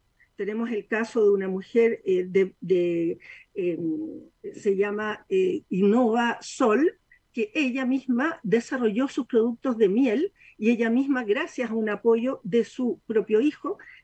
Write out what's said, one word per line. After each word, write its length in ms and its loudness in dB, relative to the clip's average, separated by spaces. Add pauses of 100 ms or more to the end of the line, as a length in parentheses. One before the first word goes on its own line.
(360)
Tenemos 340 -6
el 160 -6
caso 380 -2
de 60 6
una 180 2
mujer, 580 0
eh, 220 0
de, 320 0
de, 600 0 (360)
eh, 240 -4 (720)
se 220 -2
llama, 540 -4
eh, 400 0
Innova 720 2
Sol, 580 0 (320)
que 220 -4
ella 320 -2
misma 580 -2
desarrolló 640 0
sus 200 -6
productos 500 0
de 100 4
miel 460 0 (240)
y 140 2
ella 180 0
misma, 340 0
gracias 480 -2
a 20 -8
un 140 -2
apoyo 560 0
de 220 0
su 420 -4
propio 320 0
hijo, 380 -2 (260)